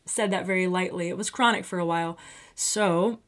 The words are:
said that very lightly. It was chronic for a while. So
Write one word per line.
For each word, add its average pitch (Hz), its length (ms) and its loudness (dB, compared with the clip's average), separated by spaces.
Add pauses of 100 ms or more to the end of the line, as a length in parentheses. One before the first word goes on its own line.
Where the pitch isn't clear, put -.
said 214 240 0
that 185 160 0
very 185 220 2
lightly. 180 420 -2
It - 80 -6
was 208 140 -6
chronic 233 340 2
for 180 140 -4
a 175 60 0
while. 165 340 -2 (340)
So 208 640 2 (100)